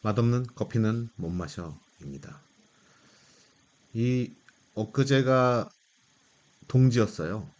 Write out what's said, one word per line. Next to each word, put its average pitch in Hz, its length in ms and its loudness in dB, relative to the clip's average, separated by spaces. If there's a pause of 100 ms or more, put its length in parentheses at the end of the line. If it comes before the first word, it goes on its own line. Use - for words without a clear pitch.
맛없는 120 520 0
커피는 113 600 -2
못 85 140 -6
마셔입니다. 80 1080 -10 (1500)
이 123 380 -2 (420)
엊그제가 127 920 2 (1000)
동지였어요. 110 800 2 (120)